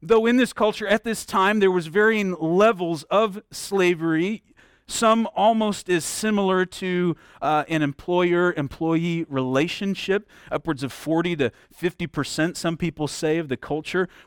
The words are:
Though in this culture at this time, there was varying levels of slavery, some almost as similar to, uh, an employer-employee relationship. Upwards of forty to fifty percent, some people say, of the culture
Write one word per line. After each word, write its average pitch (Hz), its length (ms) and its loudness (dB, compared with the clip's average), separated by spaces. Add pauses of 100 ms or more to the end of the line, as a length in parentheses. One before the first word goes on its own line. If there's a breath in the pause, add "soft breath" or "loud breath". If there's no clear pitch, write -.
Though 220 240 4
in 240 100 4
this 254 160 2
culture 214 340 0
at 208 180 2
this 226 200 -4
time, 208 360 2
there 190 100 6
was 180 160 0
varying 208 480 2
levels 170 680 2
of 208 460 0
slavery, 175 920 0 (440 soft breath)
some 226 500 2
almost 214 520 0
as 175 160 0
similar 190 600 0
to, 180 480 -2 (260 loud breath)
uh, 151 280 0
an 160 120 0
employer-employee 165 1500 0
relationship. 160 1000 -2 (220 loud breath)
Upwards 147 320 -4
of 131 100 -6
forty 170 440 -2
to 131 160 0 (200 soft breath)
fifty 170 360 -6
percent, 156 480 -4
some 165 200 -4
people 156 300 -4
say, 156 320 -2
of 160 100 -6
the 131 80 -2
culture 156 520 -4 (180 loud breath)